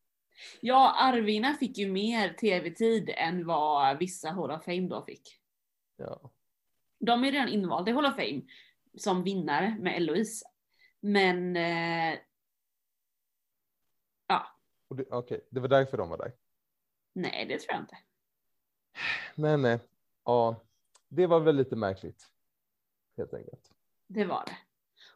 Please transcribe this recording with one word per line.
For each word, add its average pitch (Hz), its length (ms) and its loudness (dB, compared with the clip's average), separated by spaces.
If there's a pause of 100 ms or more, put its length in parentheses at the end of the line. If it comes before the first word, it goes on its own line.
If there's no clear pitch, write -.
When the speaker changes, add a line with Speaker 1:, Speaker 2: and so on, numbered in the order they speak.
(600)
Speaker 1:
Ja, 254 380 6
Arvingarna 233 540 2
fick 269 240 -6
ju 196 140 -2
mer 202 420 0
T 185 260 2
V-tid 180 560 0
än 170 300 -2
vad 147 520 2
vissa 180 320 -6
Hall 165 220 -4
of 156 120 -8
Fame 180 240 -2
då - 140 -6
fick. - 380 -18 (580)
Speaker 2:
Ja. - 340 -12 (680)
Speaker 1:
De 240 240 2
är 269 80 2
redan 269 180 0
invalda 185 420 -2
i - 20 2
Hall 285 120 2
of 262 100 0
Fame 147 260 -4 (560)
som 180 260 0
vinnare 185 560 -2
med 180 180 -4
Eloise. 175 480 -2 (540)
Men... 180 560 2
Eh, 165 640 -2 (2000)
ja. - 200 0 (400)
Speaker 2:
Och - 80 -14
det, 131 140 -6
okej, 120 420 -6
det 127 80 -4
var 127 80 0
därför 135 300 4
de 90 120 -2
var 82 80 -8
där. - 160 -8 (800)
Speaker 1:
Nej, 147 320 -6
det - 140 -6
tror - 140 -8
jag - 100 -4
inte. - 140 -18 (1400)
Speaker 2:
Men, 151 300 2
eh, 117 140 4 (460)
ja, 117 380 2 (440)
det 175 200 2
var 165 120 6
väl 156 160 6
lite 127 200 0
märkligt, 95 520 -6 (880)
helt - 160 -8
enkelt. - 380 -16 (360)
Speaker 1:
Det 202 180 -4
var 156 200 -4
det. - 120 -12 (580)